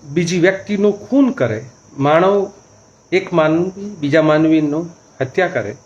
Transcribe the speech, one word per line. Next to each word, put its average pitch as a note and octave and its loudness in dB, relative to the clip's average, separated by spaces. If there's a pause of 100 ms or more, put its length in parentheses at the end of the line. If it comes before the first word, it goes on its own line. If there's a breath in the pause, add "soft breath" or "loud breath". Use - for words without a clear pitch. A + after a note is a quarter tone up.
બીજી E3+ -2
વ્યક્તિનું G3+ 0
ખૂન C4 2
કરે, A2+ -4 (280)
માનવ, F3+ 2 (640)
એક F3+ -2
માનવી F3+ 0
બીજા D3 2
માનવીનું D#3 0 (240)
હત્યા E3+ -2
કરે A2 -6